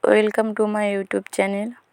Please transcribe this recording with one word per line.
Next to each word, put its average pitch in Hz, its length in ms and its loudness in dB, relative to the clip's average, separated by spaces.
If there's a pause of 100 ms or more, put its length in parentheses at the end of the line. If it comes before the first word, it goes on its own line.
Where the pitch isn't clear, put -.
(100)
welcome 214 460 2
to 214 80 2 (100)
my 208 200 -2
YouTube 196 320 -4 (100)
channel। 196 320 -2 (240)